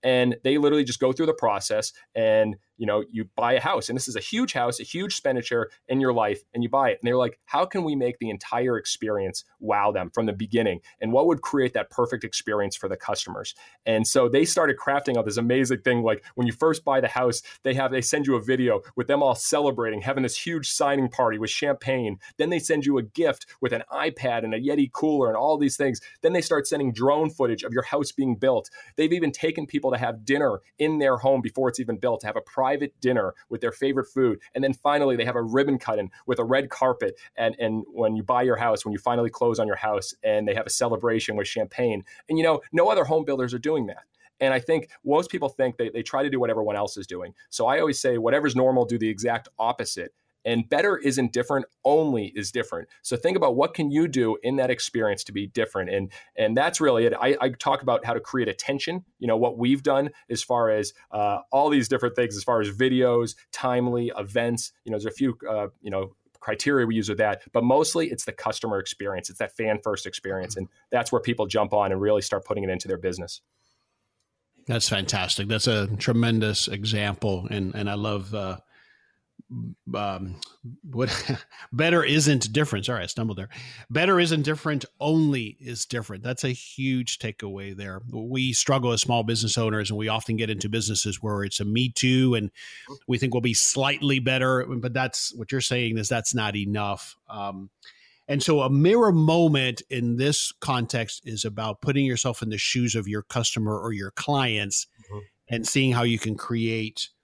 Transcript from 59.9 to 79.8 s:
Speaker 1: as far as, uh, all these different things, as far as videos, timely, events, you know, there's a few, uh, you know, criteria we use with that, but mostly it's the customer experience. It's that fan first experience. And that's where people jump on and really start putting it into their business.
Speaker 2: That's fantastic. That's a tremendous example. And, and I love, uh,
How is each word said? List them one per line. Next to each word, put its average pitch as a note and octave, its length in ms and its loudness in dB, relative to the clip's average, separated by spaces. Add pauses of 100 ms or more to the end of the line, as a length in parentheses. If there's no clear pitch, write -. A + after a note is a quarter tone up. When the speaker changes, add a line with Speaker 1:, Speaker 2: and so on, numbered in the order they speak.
Speaker 1:
as A#2 120 -4
far A#2 280 2
as, G#2+ 240 0 (160)
uh, G#2 300 0 (100)
all C#3+ 180 4
these C#3 200 4
different B2 280 0
things, A2+ 200 0
as G2 80 -8
far A#2 160 2
as G#2 100 0
videos, B2 640 2 (180)
timely, B2 640 -2
events, A2+ 560 -2 (120)
you A2 80 -8
know, G#2+ 40 -2
there's G#2 100 -4
a G#2+ 40 -4
few, B2+ 260 -2 (100)
uh, G#2 200 -2 (160)
you G#2+ 80 -8
know, F#2+ 240 -4 (260)
criteria B2 460 0
we A2+ 80 0
use G#2+ 140 0
with G2+ 100 -4
that, G#2 240 0 (100)
but A#2 120 2
mostly D#3 440 4
it's - 160 -8
the - 80 -8
customer A2 460 -4
experience. F#2+ 500 -6
It's F#2 120 -12
that G#2+ 160 -4
fan G#2+ 260 0
first G#2 240 -4
experience. F#2+ 500 -8
And F#2 120 -8 (220)
that's A#2+ 220 0
where A#2+ 80 2
people A2+ 260 -2
jump G#2 280 0
on G2+ 180 4
and F#2+ 80 -2
really G#2 220 4
start - 240 -4
putting G2+ 160 -2
it F#2+ 80 -2
into F#2 180 -4
their F#2+ 80 -2
business. F2+ 460 -6 (1200)
Speaker 2:
That's A#2 220 -2
fantastic. G2 600 -2
That's A2 180 0
a G#2 300 0
tremendous A2+ 720 0
example. G2+ 800 -2
And, G2+ 240 -4
and G#2 160 -4
I G2+ 40 -4
love, G#2 380 -4
uh, F#2+ 260 -6 (1400)